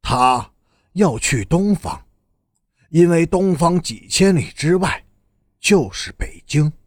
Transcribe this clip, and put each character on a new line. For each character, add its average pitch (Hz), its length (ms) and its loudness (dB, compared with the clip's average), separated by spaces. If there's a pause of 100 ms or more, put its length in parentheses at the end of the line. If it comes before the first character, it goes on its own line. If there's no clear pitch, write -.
他 127 500 0 (400)
要 170 260 0
去 113 280 -2
东 196 280 0
方， - 320 -6 (840)
因 170 200 4
为 170 160 2
东 185 300 0
方 170 260 0
几 98 280 -12
千 190 260 2
里 120 140 -2
之 165 260 -2
外 - 300 -4 (560)
就 160 320 2
是 - 180 -12
北 - 340 -12
京。 151 260 0 (160)